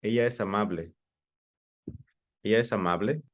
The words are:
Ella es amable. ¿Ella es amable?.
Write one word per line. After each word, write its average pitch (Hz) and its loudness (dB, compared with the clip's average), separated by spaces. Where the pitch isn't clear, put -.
Ella 117 2
es 120 -2
amable. 95 -2
¿Ella 107 4
es 117 0
amable?. 101 0